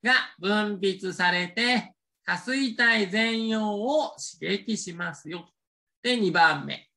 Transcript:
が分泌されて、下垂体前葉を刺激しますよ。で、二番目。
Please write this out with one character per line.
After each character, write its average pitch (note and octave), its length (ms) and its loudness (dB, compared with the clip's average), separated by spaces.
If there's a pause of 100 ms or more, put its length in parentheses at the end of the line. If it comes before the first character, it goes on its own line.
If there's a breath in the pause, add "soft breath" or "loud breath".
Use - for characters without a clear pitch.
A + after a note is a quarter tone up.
が B3 120 2 (240)
分 G#3 380 0
泌 F#3 360 -2
さ F3+ 180 2
れ F3+ 180 0
て、 A#3 440 0 (320)
下 F3+ 140 -4
垂 C4 360 -2
体 A3+ 380 2
前 A3+ 360 0
葉 A3 220 0
を B3+ 460 0 (240)
刺 F#3+ 240 -2
激 A3 140 -2
し F3+ 160 -10
ま E3+ 200 -8
す - 140 -18
よ。 F3 180 -10 (560)
で、 A#3+ 140 2
二 G3 140 2
番 D3+ 340 4
目。 - 320 -10